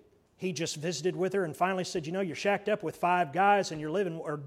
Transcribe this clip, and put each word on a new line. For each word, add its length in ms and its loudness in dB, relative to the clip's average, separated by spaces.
He 180 -4
just 240 -4
visited 380 -2
with 180 0
her 120 2
and 100 -6
finally 280 2
said, 240 -4
"You 60 -6
know, 80 0
you're 140 -2
shacked 320 0
up 140 2
with 140 -4
five 360 2
guys 400 4
and 80 -6
you're 120 -4
living, 260 0
or 300 -4